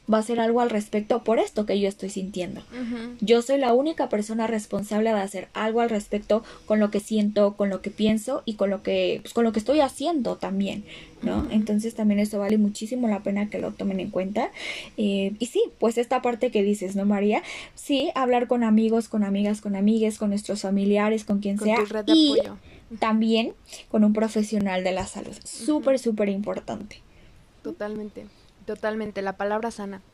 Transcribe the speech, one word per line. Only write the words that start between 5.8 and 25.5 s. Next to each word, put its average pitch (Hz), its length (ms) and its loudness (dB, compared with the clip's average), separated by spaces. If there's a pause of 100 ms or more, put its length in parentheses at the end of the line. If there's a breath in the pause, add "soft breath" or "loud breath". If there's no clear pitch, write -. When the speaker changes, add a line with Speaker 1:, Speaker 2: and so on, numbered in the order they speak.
Speaker 1:
al 233 80 2
respecto 208 540 0 (240 loud breath)
con 214 120 4
lo 208 120 4
que 208 80 0
siento, 208 560 2
con 202 140 0
lo 190 120 -6
que 202 80 -6
pienso 214 560 0
y 220 100 -4
con 202 140 0
lo 196 140 -4
que, 185 380 0
pues, - 120 -18
con 233 120 2
lo 226 60 2
que 220 80 0
estoy 269 200 2
haciendo 269 580 0
también, 196 460 -4 (400 loud breath)
¿no? 196 160 0
Speaker 2:
Ujú. 202 120 -2
Speaker 1:
Entonces 214 440 0
también 208 240 2
eso 208 200 0
vale 202 200 2
muchísimo 220 480 0
la 202 160 0
pena 202 260 -2
que 190 80 -6
lo 180 140 -4
tomen 196 280 -4
en 185 120 -6
cuenta. 208 400 -2 (460 loud breath)
Eh, 196 420 0
y 240 80 -2
sí, 427 160 0 (160)
pues 233 180 2
esta 240 240 0
parte 240 300 0
que 214 100 2
dices, 196 340 0
¿no, 196 100 0
María? 208 360 2 (320 loud breath)
Sí, 269 420 0
hablar 247 320 2
con 240 160 2
amigos, 220 440 4
con 214 160 0
amigas, 208 380 0
con 202 140 -4
amigues, 214 440 2
con 208 100 0
nuestros 202 320 -4
familiares, 202 600 2
con 202 160 0
quien 202 180 -2
Speaker 2:
Con 214 100 0
Speaker 1:
sea, 214 100 2
Speaker 2:
tu 208 160 2
red 214 120 -4
de 302 80 2
Speaker 1:
y 302 200 6
Speaker 2:
apoyo. 330 200 0 (360 loud breath)
Ujú. 226 100 -14
Speaker 1:
también 220 540 2 (360 loud breath)
con 214 140 4
un 208 100 6
profesional 214 680 0
de 185 80 0
la 185 160 -2
salud. - 300 -12
Speaker 2:
Ujú. - 100 -18
Speaker 1:
Súper, 269 520 0